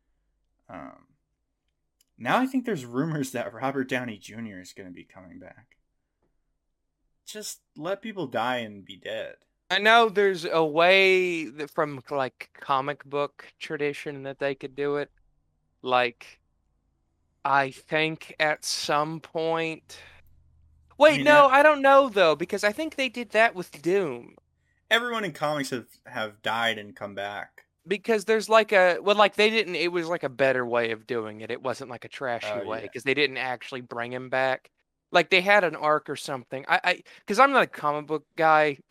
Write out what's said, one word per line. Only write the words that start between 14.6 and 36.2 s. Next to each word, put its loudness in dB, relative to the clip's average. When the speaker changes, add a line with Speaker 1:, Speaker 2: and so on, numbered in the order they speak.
Speaker 2:
do -4
it. -8
Like, -2
I 0
think -4
at 0
some -2
point. -6
Wait, 8
Speaker 1:
I 0
mean, -2
Speaker 2:
no, 8
Speaker 1:
that 4
Speaker 2:
I 8
don't 4
know, 6
though, 4
because -6
I 2
think -6
they -2
did -10
that 2
with -12
Doom. -2
Speaker 1:
Everyone 0
in -6
comics -4
have, -8
have -10
died -2
and -14
come -12
back. -10
Speaker 2:
Because -2
there's, 0
like, 4
a, 4
well, 2
like, 6
they 4
didn't, 0
it -2
was, -4
like, -4
a -4
better 2
way -2
of -10
doing -6
it. -12
It -10
wasn't, -8
like, -16
a -16
trashy -6
Speaker 1:
Oh, -6
Speaker 2:
way, -8
Speaker 1:
yeah. -10
Speaker 2:
'cause -14
they 0
didn't 0
actually -8
bring -8
him -10
back. -2
Like, 2
they 4
had 4
an -2
arc 0
or -6
something. -10